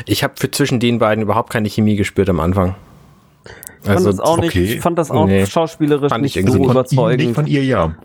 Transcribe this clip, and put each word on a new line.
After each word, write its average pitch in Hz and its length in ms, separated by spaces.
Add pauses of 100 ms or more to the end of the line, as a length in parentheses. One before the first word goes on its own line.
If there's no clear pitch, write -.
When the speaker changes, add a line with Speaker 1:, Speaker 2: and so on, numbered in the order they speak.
Speaker 1:
ich 101 160
hab - 160
für - 100
zwischen 135 300
den 120 180
beiden 110 260
überhaupt 104 280
keine 107 180
Chemie 107 260
gespürt 98 340
am 85 100
Anfang. 92 340 (720)
Speaker 2:
Ich - 400
fand 101 120
Speaker 1:
Also, 95 120
Speaker 2:
das 95 100
auch 165 180
nicht, 165 180
Speaker 3:
okay. 92 180
Speaker 2:
ich - 80
fand 170 160
das 160 140
auch 156 160
Speaker 1:
Nee. 196 180
Speaker 2:
schauspielerisch 147 640
Speaker 1:
Fand 127 160
ich 135 100
Speaker 2:
nicht - 20
Speaker 1:
irgendwie 95 260
Speaker 2:
so 131 40
Speaker 3:
Also 123 60
von - 0
ihm, 127 60
Speaker 2:
überzeugend. 127 460
Speaker 3:
nicht 117 100
von 151 120
ihr, 143 160
ja. 92 420